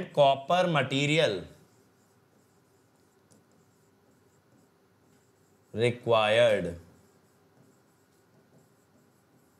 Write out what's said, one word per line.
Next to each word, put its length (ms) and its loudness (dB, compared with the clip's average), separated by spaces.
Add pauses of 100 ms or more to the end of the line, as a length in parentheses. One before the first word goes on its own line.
(180)
copper 600 2
material 600 -2 (4000)
required। 960 0 (2750)